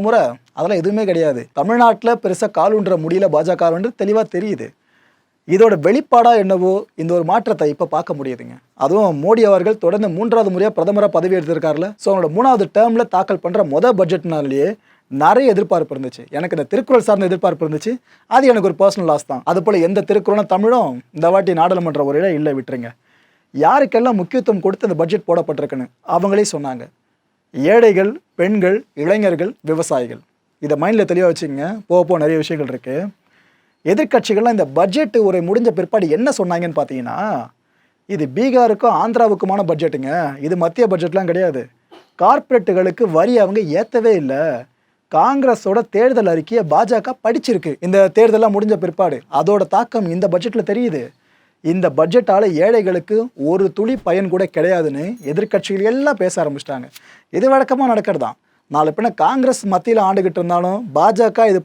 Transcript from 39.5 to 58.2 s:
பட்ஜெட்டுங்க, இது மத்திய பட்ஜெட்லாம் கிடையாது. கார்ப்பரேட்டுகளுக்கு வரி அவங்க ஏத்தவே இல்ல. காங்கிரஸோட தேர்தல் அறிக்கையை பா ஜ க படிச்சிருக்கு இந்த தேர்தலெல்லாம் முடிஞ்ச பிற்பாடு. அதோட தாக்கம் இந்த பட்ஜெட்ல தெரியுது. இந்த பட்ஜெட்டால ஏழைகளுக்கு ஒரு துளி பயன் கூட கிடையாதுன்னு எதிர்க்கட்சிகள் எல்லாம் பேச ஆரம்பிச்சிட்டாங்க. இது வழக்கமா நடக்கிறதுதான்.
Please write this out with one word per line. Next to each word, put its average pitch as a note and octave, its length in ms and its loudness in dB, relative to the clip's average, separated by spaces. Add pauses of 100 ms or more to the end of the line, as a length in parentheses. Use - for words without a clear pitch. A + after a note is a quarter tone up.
பட்ஜெட்டுங்க, D3+ 400 -4 (360)
இது F3+ 180 -2
மத்திய A3 260 0
பட்ஜெட்லாம் F3 420 -2
கிடையாது. E3 300 -2 (600)
கார்ப்பரேட்டுகளுக்கு G3+ 840 2 (140)
வரி A3 160 2 (100)
அவங்க G3+ 160 -2 (180)
ஏத்தவே A3+ 340 0 (120)
இல்ல. C3 100 -4 (760)
காங்கிரஸோட A3+ 680 2 (160)
தேர்தல் A3+ 360 2
அறிக்கையை E3 380 -2
பா D3+ 100 4 (120)
ஜ A3+ 140 2
க B3+ 60 -6 (140)
படிச்சிருக்கு A3 460 -2 (140)
இந்த F#3 120 2 (180)
தேர்தலெல்லாம் A3 400 4
முடிஞ்ச G#3+ 280 0
பிற்பாடு. E3+ 340 -2 (220)
அதோட F#3+ 240 2 (100)
தாக்கம் G#3+ 400 -2
இந்த F#3 200 -2
பட்ஜெட்ல G#3 360 -2
தெரியுது. G3+ 320 -2 (680)
இந்த F3+ 160 0 (100)
பட்ஜெட்டால G3+ 500 2 (160)
ஏழைகளுக்கு G#3 540 2 (320)
ஒரு F#3+ 160 0 (120)
துளி A3+ 180 -2 (120)
பயன் F#3 260 0
கூட F#3 100 0 (120)
கிடையாதுன்னு D#3+ 500 0 (260)
எதிர்க்கட்சிகள் G3 600 -2
எல்லாம் C4+ 320 -2
பேச F3+ 100 -2 (100)
ஆரம்பிச்சிட்டாங்க. C#3 460 -8 (480)
இது G3+ 160 0
வழக்கமா C4+ 380 0
நடக்கிறதுதான். E3 460 -4 (340)